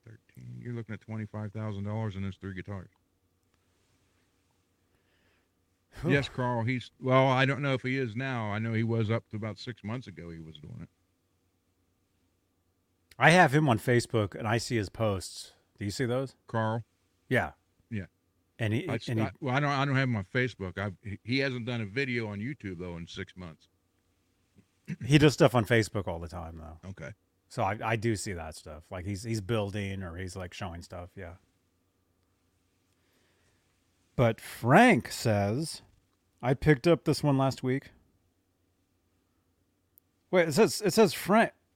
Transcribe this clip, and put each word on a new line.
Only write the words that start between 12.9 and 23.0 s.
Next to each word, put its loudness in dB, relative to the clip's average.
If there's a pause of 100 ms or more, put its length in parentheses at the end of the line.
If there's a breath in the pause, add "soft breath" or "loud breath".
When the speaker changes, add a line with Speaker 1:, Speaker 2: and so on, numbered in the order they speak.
Speaker 2:
I 10
have 8
him 4
on 4
Facebook, 0
and -6
I 2
see -2
his 0
posts. -4 (260)
Do -10
you -4
see -4
those? -4 (100)
Speaker 1:
Carl? -2 (420)
Speaker 2:
Yeah. 0 (400)
Speaker 1:
Yeah. -6 (520)
Speaker 2:
And 0
he, -2
Speaker 1:
I, -4 (120)
Speaker 2:
and 0
he 2
Speaker 1:
I, -6 (100)
well, -4
I 2
don't, 0
I 0
don't 0
have 2
him 0
on -4
Facebook. -4
I've, -4 (100)
he, -10
he -2
hasn't -4
done -4
a -4
video -4
on -8
YouTube, -8
though, -8
in -12